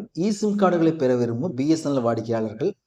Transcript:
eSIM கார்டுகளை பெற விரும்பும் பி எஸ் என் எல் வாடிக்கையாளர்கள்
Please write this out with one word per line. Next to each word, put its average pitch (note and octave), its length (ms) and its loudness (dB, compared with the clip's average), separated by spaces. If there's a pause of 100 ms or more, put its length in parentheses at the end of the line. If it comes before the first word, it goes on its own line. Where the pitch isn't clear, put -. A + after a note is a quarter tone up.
(180)
eSIM G#3 360 0
கார்டுகளை F3 400 4
பெற B2+ 220 2
விரும்பும் A#2+ 380 -2
பி C3 140 -2
எஸ் D#3 160 2
என் C#3+ 80 -2
எல் C3 120 0
வாடிக்கையாளர்கள் A2+ 640 -2 (180)